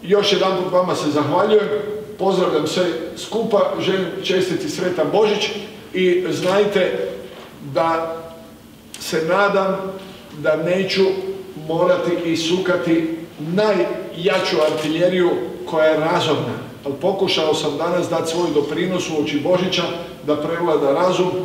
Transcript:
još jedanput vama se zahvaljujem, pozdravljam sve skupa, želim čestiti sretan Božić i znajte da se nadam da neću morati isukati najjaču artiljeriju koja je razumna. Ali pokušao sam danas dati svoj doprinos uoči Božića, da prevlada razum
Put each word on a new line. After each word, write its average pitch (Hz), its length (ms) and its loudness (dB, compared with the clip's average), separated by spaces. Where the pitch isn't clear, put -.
još 202 300 4
jedanput 185 380 2
vama 180 240 2
se 147 160 -2
zahvaljujem, 190 560 4
pozdravljam 175 500 2
sve 180 180 0
skupa, 202 600 0
želim 185 260 0
čestiti 175 460 0
sretan 180 420 -2
Božić 208 380 2
i 180 360 2
znajte 185 800 2
da 165 440 0
se 160 280 -2
nadam 190 500 2
da 156 180 2
neću 190 480 2
morati 175 440 2
isukati 165 920 0
najjaču 180 1160 0
artiljeriju 170 580 2
koja 156 200 2
je 156 140 4
razumna. 156 540 0
Ali 139 160 -4
pokušao 175 520 2
sam 143 240 -2
danas 170 320 0
dati 165 220 -2
svoj 175 220 0
doprinos 165 560 0
uoči 147 300 -2
Božića, 180 440 0
da 151 80 2
prevlada 151 580 0
razum 180 340 2